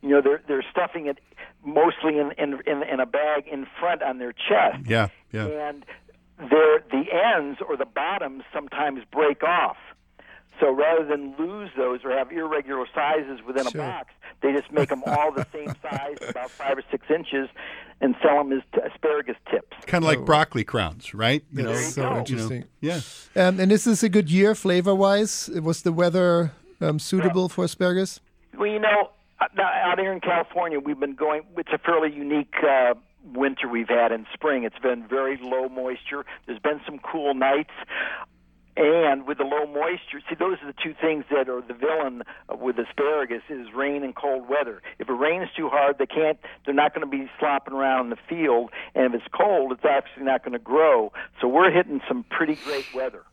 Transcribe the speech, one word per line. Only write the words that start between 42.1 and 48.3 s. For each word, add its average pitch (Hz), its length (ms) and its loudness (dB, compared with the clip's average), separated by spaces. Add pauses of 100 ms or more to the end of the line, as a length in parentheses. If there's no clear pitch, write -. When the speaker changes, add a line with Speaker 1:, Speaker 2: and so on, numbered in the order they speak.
Speaker 1:
with 123 200 -2
asparagus 131 720 -2
is 127 240 -10
rain 143 300 -2
and 131 100 -8
cold 131 340 -4
weather. 127 320 -2 (180)
If 113 100 -8
it 131 40 -2
rains 156 440 0
too 156 120 -4
hard, 139 300 2
they 135 80 0
can't, 156 320 0 (260)
they're 139 100 -2
not 147 200 4
gonna 156 120 -6
be 135 220 -6 (100)
slopping 139 360 -2
around 135 320 2
in 120 40 -6
the 117 60 -4 (120)
field. 131 420 2 (240)